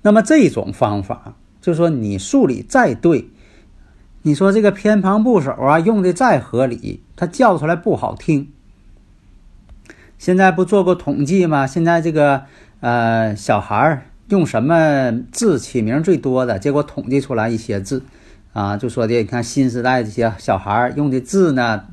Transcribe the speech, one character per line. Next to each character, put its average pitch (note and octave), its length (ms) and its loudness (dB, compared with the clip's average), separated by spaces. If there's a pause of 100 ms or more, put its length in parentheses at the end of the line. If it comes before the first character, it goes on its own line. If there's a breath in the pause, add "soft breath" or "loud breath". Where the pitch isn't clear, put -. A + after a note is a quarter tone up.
那 G#3 100 4
么 G#3+ 100 6
这 C#4+ 260 4
种 A2 240 -4
方 G#2 300 -2
法， - 320 -12 (260)
就 F3 140 -2
说 E3 160 0
你 G#2+ 260 -4
数 A#3 300 0
理 B2 160 -2
再 A3 320 0
对， C#3+ 340 0 (920 soft breath)
你 D3 140 0
说 F#3+ 160 2
这 G#3+ 100 2
个 G3+ 80 4
偏 G#3 320 0
旁 G3+ 220 0
部 A#3 160 2
首 C3+ 100 -4
啊， C#3 300 2
用 G#3 200 0
的 F3+ 120 0
再 G3 260 2
合 A#2+ 280 -2
理， A#2 340 -8 (160)
它 F3 100 -4
叫 F3+ 320 2
出 D3 80 -4
来 E3 80 0
不 F3 220 -2
好 - 180 -6
听。 - 380 -4 (1700 loud breath)
现 F#3 180 0
在 F#3+ 160 6
不 F3+ 140 0
做 G3 180 2
过 F3+ 100 2
统 D3 300 -4
计 F3 220 2
吗？ C#3+ 200 0
现 E3 160 -4
在 E3+ 200 2
这 E3 100 -2
个， C#3+ 300 2 (380 loud breath)
呃， A2+ 540 0
小 G#2 240 0
孩 G2+ 160 -6
儿 C3+ 280 2 (260)
用 F#3+ 180 2
什 A2 160 -2
么 C#3 600 2 (100)
字 F#3+ 260 0
起 - 220 -6
名 A#2 220 -2
最 E3 160 2
多 B2+ 260 -2
的， A2+ 140 -2
结 G2+ 120 -2
果 C#3+ 120 0
统 - 260 -10
计 C3+ 140 0
出 C3+ 120 -8
来 A2 140 0
一 A#2 80 -2
些 A2 240 -6
字， B2+ 220 -6 (500 soft breath)
啊， G#2 240 -4
就 A#2+ 120 -6
说 A2+ 180 -2
的， A2+ 80 -2
你 A#2 100 0
看 A#2+ 180 -6
新 C3 280 -2
时 A#2+ 120 -6
代 B2+ 200 0
这 G#2+ 80 -8
些 A2+ 280 -2
小 G2 200 -2
孩 G2 140 -10
儿 B2 200 0
用 D3 180 -2
的 C3 100 -2
字 F3 320 0
呢， A#2 400 -2